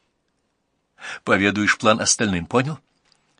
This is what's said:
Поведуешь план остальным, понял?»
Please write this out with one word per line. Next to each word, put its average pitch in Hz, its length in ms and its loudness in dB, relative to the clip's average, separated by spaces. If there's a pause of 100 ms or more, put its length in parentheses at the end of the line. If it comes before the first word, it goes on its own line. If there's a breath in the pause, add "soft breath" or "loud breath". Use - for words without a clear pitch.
(1200 loud breath)
Поведуешь 104 540 2
план 110 240 2
остальным, 98 460 -2
понял?» 131 320 -2 (600)